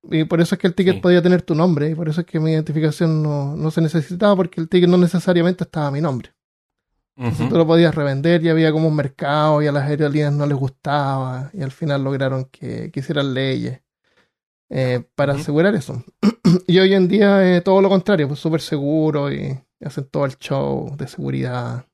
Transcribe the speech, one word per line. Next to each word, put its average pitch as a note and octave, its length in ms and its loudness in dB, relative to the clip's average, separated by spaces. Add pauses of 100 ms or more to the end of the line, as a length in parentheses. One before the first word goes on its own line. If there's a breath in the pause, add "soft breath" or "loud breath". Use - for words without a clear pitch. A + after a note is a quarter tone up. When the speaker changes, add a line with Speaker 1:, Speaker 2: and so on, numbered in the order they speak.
(120)
Speaker 1:
Y D#3 120 0
por E3 180 -2
eso E3+ 140 0
es - 60 -12
que - 40 -4
el F3+ 80 2
ticket F#3+ 220 2
Speaker 2:
Sí. F#3 60 -8
Speaker 1:
podía F3+ 200 4
tener F3 220 2
tu E3 100 -4
nombre, D#3 380 0
y D#3 40 -4
por D#3+ 140 -6
eso E3 120 -4
es D#3+ 60 -6
que E3 120 -4
mi D#3+ 140 0
identificación D#3 680 0
no, D3 340 -4
no D3+ 140 -4
se E3 120 -2
necesitaba, F3 540 0
porque F3+ 240 -2
el D#3+ 100 -6
ticket F3 200 4
no F3+ 80 6
necesariamente F3 680 2
estaba D3 220 -6
a C#3 40 -4
mi C#3+ 100 -4
nombre. C#3 300 -4 (840)
Entonces A#2+ 260 -4
Speaker 2:
Ujú. - 80 0
Speaker 1:
tú - 80 0
lo E3 100 4
podías E3 260 4
revender, D3+ 500 0
y E3 60 2
había D#3+ 220 2
como D#3+ 160 0
un D3+ 80 0
mercado, D3+ 680 0
y D3+ 60 0
a C#3+ 40 0
las C#3+ 160 -2
aerolíneas D3 460 0
no D3 140 -2
les C#3+ 100 0
gustaba, C3+ 960 -4
y G3 80 -10
al C3+ 100 -6
final C#3 320 -4
lograron C3+ 420 -4
que, - 460 -12
que C#3 100 -6
hicieran C#3 340 -4
leyes, B2+ 460 -4 (920)
eh, B2+ 320 -2 (120)
para C#3 180 0
Speaker 2:
Ujú. C#3 80 -4
Speaker 1:
asegurar E3+ 340 0
eso. B2+ 280 -6 (200)
<clears throat> F3+ 420 2
Y F3+ 140 4
hoy F#3+ 140 6
en F#3 140 4
día, G3 500 4
eh, F3 40 2
todo F#3+ 200 4
lo G3 80 4
contrario, F#3 380 2
pues C#3+ 120 -6
súper D#3+ 220 -2
seguro, D3 720 -2
y C#3 280 -6 (240)
hacen C3+ 220 -8
todo C#3+ 200 -4
el C3 120 -8
show C#3 600 -6
de C#3 100 -10
seguridad. B2 880 -8